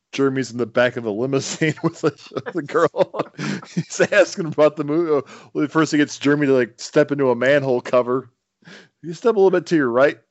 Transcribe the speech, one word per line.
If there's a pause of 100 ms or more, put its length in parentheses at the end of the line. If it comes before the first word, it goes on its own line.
(120)
Jeremy's
in
the
back
of
a
limousine
<laughs>
with
the, (120)
the
girl. (140)
<laughs> (120)
He's (120)
asking
about
the
movie. (260)
Well,
first
he
gets
Jeremy
to,
like,
step
into
a
manhole
cover. (720)
You
step
a
little
bit
to
your
right. (120)